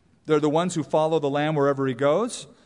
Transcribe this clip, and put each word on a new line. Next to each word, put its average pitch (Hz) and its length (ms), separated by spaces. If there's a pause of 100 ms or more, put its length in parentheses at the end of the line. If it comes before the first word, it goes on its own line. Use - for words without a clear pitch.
(260)
They're 151 120
the 151 120
ones 170 240
who 165 80
follow 156 360
the 143 120
Lamb 147 240
wherever 139 320
He 131 80
goes. 151 520 (200)